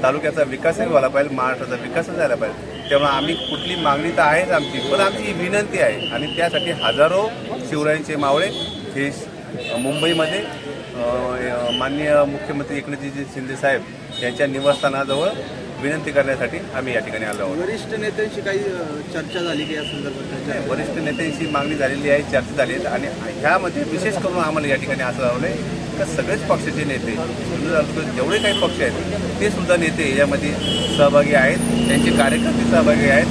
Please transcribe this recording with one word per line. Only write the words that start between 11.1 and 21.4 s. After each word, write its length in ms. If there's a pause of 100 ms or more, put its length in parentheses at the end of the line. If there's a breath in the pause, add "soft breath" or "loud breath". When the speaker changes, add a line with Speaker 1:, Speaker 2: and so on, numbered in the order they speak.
Speaker 1:
माननीय 560
मुख्यमंत्री 500
एकनाथजी 320
शिंदे 460
साहेब 260 (420)
यांच्या 240
निवासस्थानाजवळ 840 (520)
विनंती 300
करण्यासाठी 460 (180)
आम्ही 180
या 60
ठिकाणी 260
आलो 180
आहोत. 140
Speaker 2:
वरिष्ठ 360
नेत्यांशी 480
काही, 180
अ, 380 (160)
चर्चा 300
झाली 200
की 100
या 100
संदर्भात? 640
Speaker 1:
नाही, 220
वरिष्ठ 240
नेत्यांशी 560